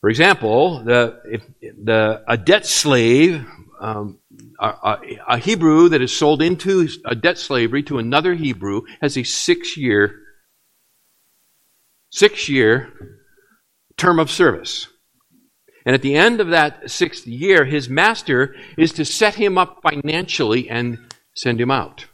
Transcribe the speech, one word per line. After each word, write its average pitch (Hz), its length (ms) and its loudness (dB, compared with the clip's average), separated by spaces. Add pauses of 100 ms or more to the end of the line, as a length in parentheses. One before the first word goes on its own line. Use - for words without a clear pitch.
For 104 80 2
example, 135 720 2
the, 117 400 2
if, 107 180 -10 (400)
the, 110 460 0
a 117 80 0
debt 180 300 2
slave, 135 760 2 (360)
um, 104 380 -10 (420)
a, 104 60 -2
a, 104 340 -4 (300)
a 120 80 0
Hebrew 165 500 4
that 156 140 2
is 123 140 -4
sold 151 260 2
into 180 460 0 (160)
a 120 120 -4
debt 170 220 -2
slavery 127 460 -2
to 143 140 -6
another 143 360 0
Hebrew 107 480 -4 (180)
has 143 160 -2
a 127 80 -4
six-year, 123 960 0 (1900)
six-year 135 1080 0 (760)
term 175 220 2
of 156 120 0
service. - 580 0 (960)
And 127 100 2
at 135 80 0
the 139 120 -2
end 214 260 4
of 185 80 0
that 151 420 0
sixth - 360 -4
year, 147 380 2
his 135 240 -4
master 139 680 0 (200)
is 160 180 2
to 156 100 -4
set 208 300 0
him 196 240 0
up 180 240 -2
financially 147 840 -2
and 117 300 -6 (360)
send 117 260 -4
him 123 100 0
out. 120 440 -4